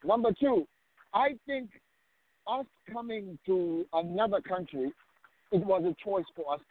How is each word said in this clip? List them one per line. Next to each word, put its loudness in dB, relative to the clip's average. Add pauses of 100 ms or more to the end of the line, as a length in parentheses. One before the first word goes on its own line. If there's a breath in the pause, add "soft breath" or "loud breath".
Number 4
two, 4 (460)
I 2 (100)
think -6 (760)
us -2 (260)
coming -8
to 0
another 0
country, -4 (600)
it 4
was 2
a 0
choice -2 (100)
for -6
us -4